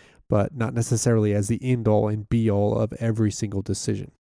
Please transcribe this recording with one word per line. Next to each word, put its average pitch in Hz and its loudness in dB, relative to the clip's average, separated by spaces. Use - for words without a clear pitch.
but 104 0
not 117 -2
necessarily 113 2
as 101 0
the 113 -2
end-all 110 2
and 107 -4
be-all 110 2
of 110 0
every 110 0
single 101 -4
decision. 98 -6